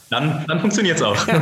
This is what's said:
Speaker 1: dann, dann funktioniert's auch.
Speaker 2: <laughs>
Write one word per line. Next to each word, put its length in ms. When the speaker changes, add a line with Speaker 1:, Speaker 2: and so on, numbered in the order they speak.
Speaker 1:
dann, 360
dann 140
funktioniert's 420
auch. 140
Speaker 2:
<laughs> 100